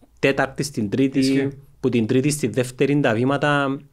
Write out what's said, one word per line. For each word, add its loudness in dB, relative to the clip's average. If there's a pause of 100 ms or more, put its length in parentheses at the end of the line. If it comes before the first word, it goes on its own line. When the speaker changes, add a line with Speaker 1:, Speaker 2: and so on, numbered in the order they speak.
(200)
Speaker 1:
τέταρτη 0
στην -4
τρίτη, 0
Speaker 2:
Ισχύει. 0 (220)
Speaker 1:
που 0
την 2
τρίτη 2
στη -2
δεύτερη, 0
τα 2
βήματα 0 (140)